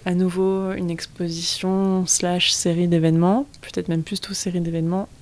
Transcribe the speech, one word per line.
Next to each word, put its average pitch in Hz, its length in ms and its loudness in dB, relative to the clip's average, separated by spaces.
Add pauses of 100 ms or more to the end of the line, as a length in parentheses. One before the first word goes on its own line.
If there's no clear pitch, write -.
à 180 80 0
nouveau 190 580 0
une 180 180 -4
exposition 185 1160 -2
slash 180 440 0
série 175 380 2
d'événements, 170 580 4 (140)
peut-être - 280 -6
même 165 140 0
plus 190 160 -6
tout - 140 -10
série 180 280 -4
d'événements, 170 480 -2 (140)